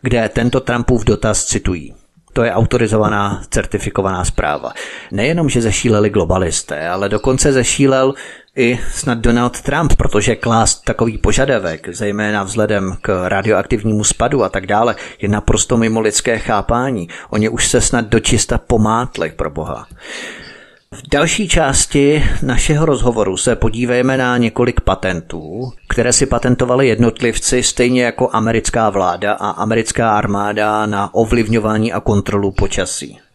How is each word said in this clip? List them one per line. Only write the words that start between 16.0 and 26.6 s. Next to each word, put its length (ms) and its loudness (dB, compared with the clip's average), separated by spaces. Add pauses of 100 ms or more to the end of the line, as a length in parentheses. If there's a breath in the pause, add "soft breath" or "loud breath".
lidské 380 0
chápání. 680 -2 (220 loud breath)
Oni 180 0
už 200 -2
se 120 4
snad 240 0
dočista 540 0
pomátli, 760 0
pro 140 -4
boha. 360 -8 (1080 loud breath)
V 180 -18
další 380 0
části 760 2 (180 loud breath)
našeho 440 2
rozhovoru 500 2
se 200 0
podívejme 600 0
na 200 0
několik 440 2
patentů, 920 -4 (160)
které 240 0
si 140 2
patentovali 640 2